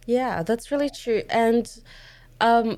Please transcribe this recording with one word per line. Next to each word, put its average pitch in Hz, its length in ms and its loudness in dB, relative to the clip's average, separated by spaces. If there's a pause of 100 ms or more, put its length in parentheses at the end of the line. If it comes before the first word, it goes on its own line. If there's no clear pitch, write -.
Yeah, 233 380 -2
that's 226 280 -4
really 285 180 -2
true. 233 400 -4
And, 233 400 2 (720)
um, 233 360 2